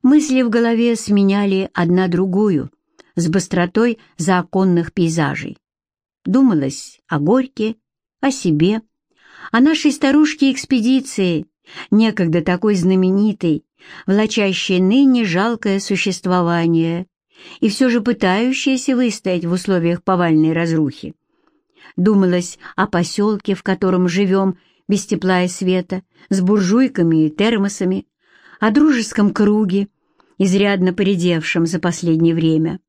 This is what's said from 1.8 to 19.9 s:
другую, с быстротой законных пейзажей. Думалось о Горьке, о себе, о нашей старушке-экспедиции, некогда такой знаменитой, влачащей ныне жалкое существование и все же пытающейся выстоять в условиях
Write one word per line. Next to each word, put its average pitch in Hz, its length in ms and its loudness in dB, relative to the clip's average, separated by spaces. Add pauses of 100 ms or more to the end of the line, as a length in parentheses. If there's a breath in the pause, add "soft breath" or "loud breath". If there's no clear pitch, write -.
другую, 180 640 0 (440 soft breath)
с 170 120 -2
быстротой 190 720 -2 (200 soft breath)
законных 180 760 0
пейзажей. 160 640 -2 (680)
Думалось 185 840 0
о 143 120 -4
Горьке, 226 560 -2 (460)
о 269 100 0
себе, 185 500 0 (720 loud breath)
о 226 80 2
нашей 302 320 4
старушке-экспедиции, 262 1600 0 (420 loud breath)
некогда 202 520 2
такой 180 340 0
знаменитой, 185 880 0 (420 loud breath)
влачащей 196 760 0
ныне 240 460 4
жалкое 196 540 -2
существование 170 1300 -2 (520 loud breath)
и 220 100 0
все 254 200 0
же 233 120 0
пытающейся 247 920 -2
выстоять 190 500 -2
в 170 60 -2
условиях 175 520 -2